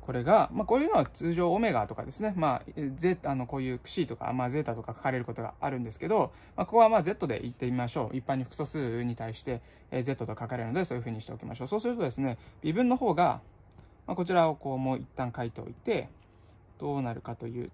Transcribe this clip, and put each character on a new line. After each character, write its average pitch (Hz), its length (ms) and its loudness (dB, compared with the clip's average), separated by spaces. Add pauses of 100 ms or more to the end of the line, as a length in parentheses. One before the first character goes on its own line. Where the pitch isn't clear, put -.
こ - 120 -8
れ 123 100 0
が、 180 300 8
ま 214 120 0
あ、 - 20 -6
こ 226 100 4
う 269 60 6
い - 20 2
う 339 60 2
の 427 60 4
は 147 100 6
通 170 260 -4
常 175 220 4
オ 196 40 2
メ 226 140 4
ガ 110 140 2
と 110 80 -8
か 110 100 -8
で 123 60 -10
す - 100 -10
ね、 208 160 -2
ま 156 200 2
あ、 - 60 -6 (140)
え、 143 180 -4
ゼ-、 170 300 2
あ 139 100 0
の、 127 120 -2
こ 139 120 -6
う 135 40 -2
い 127 100 -2
う 120 140 -6
シ - 160 -2
ー 139 40 0
と 113 100 -8
か、 120 180 -6
ま 127 100 0
あ、 123 60 0
ゼ 147 100 0
ー - 40 -2
タ 117 100 -2
と 113 80 -8
か 120 120 -8
書 - 60 -18
か 139 100 0
れ 127 80 0
る 117 60 -2
こ 117 80 -8
と 110 80 -8
が 113 200 -6
あ 143 100 -2
る 135 80 -4
ん 123 40 -2
で 113 80 -6
す - 80 -14
け - 100 -6
ど、 196 220 4 (260)
ま 190 80 0
あ、 - 20 -8
こ - 60 -10
こ 220 60 8
は 226 120 10
ま 220 80 6
あ、 180 40 4
ゼ 170 100 0
ッ - 20 0
ト - 120 -4
で 117 140 0
言 123 120 -6
っ - 20 -12
て - 160 -6
み - 20 0
ま 123 160 0
し - 80 -6
ょ 131 160 -2
う。 - 40 -4
一 131 100 -6
般 139 80 0
に 131 100 0
複 - 100 -14
素 151 120 -4
数 120 360 -2
に 120 140 -2
対 113 160 -6
し - 100 -14
て、 120 200 -4 (280)
え 135 100 -2
ー、 - 20 -2
ゼ 131 100 -2
ッ - 40 0
ト 117 100 -6
と 110 120 -6
書 117 80 -8
か 123 120 -4
れ 117 60 -4
る 113 80 -4
の - 20 -2
で、 185 100 2
そ 151 100 -6
う 123 40 -2
い - 20 -4
う 117 40 -8
ふ - 20 -6
う 127 40 -6
に 110 120 -6
し - 40 -14
て - 60 -12
お 113 60 -10
き 135 80 -12
ま 127 80 -8
し 127 80 -8
ょ - 20 -4
う。 - 40 -8
そ 208 100 0
う - 20 0
す 226 80 -2
る 247 80 -2
と 226 60 0
で 139 80 0
す 117 100 -6
ね、 131 160 0 (240)
微 160 140 -2
分 240 160 4
の 247 80 4
方 208 160 2
が、 160 260 4 (680)
ま 185 60 -4
あ、 - 20 0
こ 175 120 -2
ち 185 80 0
ら 165 160 6
を 151 60 -2
こ 135 180 -4
う、 131 40 -2
も 131 180 0
う - 20 -4
一 127 180 -10
旦 123 180 -4
書 131 80 -6
い 117 80 -4
て 120 120 -12
お 120 60 -12
い 120 40 -14
て、 - 380 -2 (680)
ど 143 180 -2
う 139 40 0
な 120 140 -2
る - 80 -12
か 113 120 -8
と - 120 -10
い 120 180 -6
う - 100 -12